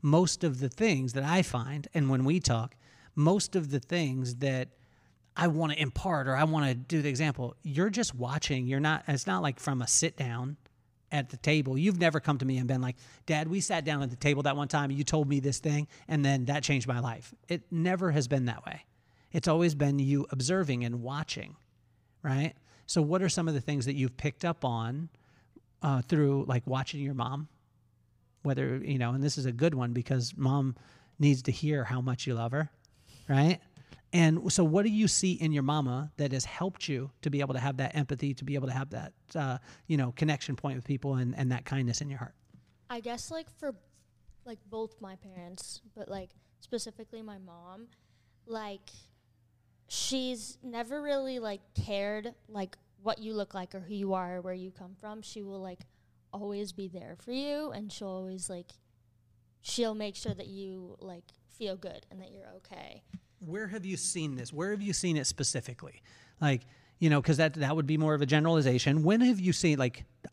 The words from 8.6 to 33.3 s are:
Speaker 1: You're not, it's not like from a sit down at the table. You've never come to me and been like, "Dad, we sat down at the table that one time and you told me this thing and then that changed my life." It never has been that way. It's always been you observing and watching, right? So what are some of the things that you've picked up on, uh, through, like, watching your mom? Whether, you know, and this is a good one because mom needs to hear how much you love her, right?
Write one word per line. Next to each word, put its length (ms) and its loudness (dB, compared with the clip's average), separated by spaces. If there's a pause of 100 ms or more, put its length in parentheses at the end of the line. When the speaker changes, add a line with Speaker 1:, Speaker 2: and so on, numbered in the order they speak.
Speaker 1:
You're 140 2
not, 300 2
it's 180 0
not 140 0
like 180 0
from 220 -2
a 60 -2
sit 280 2
down 400 -4 (560)
at 180 -2
the 80 -12
table. 400 2
You've 220 4
never 200 4
come 200 2
to 60 0
me 120 2
and 100 0
been 140 2
like, 160 -4 (280)
"Dad, 220 0
we 140 0
sat 240 0
down 160 0
at 80 -2
the 60 -6
table 280 2
that 120 2
one 120 -2
time 220 2
and 80 0
you 60 0
told 240 2
me 120 4
this 200 0
thing 280 0 (200)
and 160 2
then 220 4
that 180 0
changed 240 0
my 120 0
life." 340 -6 (140)
It 240 -4
never 400 2
has 160 4
been 180 2
that 200 -4
way. 200 -10 (460)
It's 160 0
always 260 4
been 240 2
you 320 2
observing 540 0
and 180 -2
watching, 540 -6 (680)
right? 320 0 (320)
So 160 2
what 220 4
are 60 2
some 180 0
of 80 0
the 60 0
things 240 -2
that 80 -2
you've 240 0
picked 280 -4
up 200 -2
on, 440 -2 (720)
uh, 220 2
through, 420 4
like, 220 0
watching 340 -4
your 140 -2
mom? 320 -4 (960)
Whether, 340 0
you 220 -2
know, 140 2
and 100 0
this 140 2
is 80 -2
a 60 2
good 220 2
one 200 0
because 440 -2
mom 380 2 (420)
needs 260 6
to 80 0
hear 320 0
how 180 -2
much 260 -2
you 80 0
love 160 -2
her, 200 -2 (560)
right? 340 6 (540)